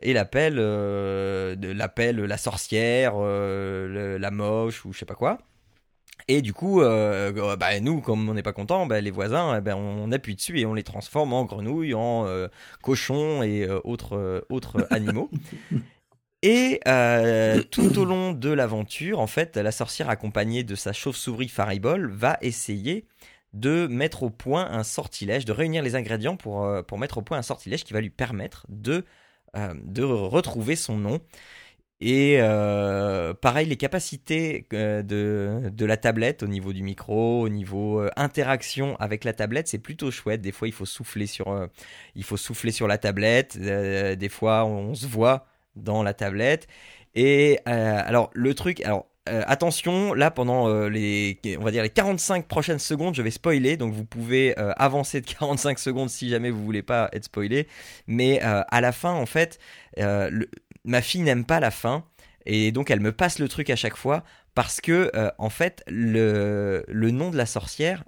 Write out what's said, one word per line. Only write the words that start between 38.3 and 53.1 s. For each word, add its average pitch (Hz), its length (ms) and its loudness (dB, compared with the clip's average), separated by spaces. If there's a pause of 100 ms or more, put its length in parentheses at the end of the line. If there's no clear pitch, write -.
avec 107 260 -4
la 117 100 -2
tablette, 120 360 -4
c'est 107 100 -4
plutôt 147 320 -8
chouette. 110 300 -4
Des 98 100 -6
fois, 110 160 -6
il 110 60 -6
faut 98 120 -10
souffler 104 400 -6
sur, 98 220 -6
euh, 98 200 -4 (460)
il 98 120 -10
faut 104 120 -4
souffler 113 340 -4
sur 113 180 0
la 104 100 2
tablette. 107 600 2
Euh, 98 560 0
des 98 140 -4
fois, 110 360 2
on, 104 240 -4
on 143 60 -6
se 123 120 -8
voit 123 400 2 (300)
dans 107 260 -2
la 101 100 0
tablette. 110 540 0 (480)
Et, 139 440 6 (100)
euh, 110 360 2
alors, 117 280 4
le 127 200 2
truc, 180 300 -4
alors, 104 220 0 (240)
euh, - 180 0
attention, 175 640 2
là, 147 180 4
pendant, 123 380 2
euh, 107 200 2
les, 104 500 0 (200)
on 104 40 -4
va 110 80 2
dire 113 100 2
les 110 80 2
quarante-cinq 190 580 0
prochaines 160 320 0
secondes, 147 360 -2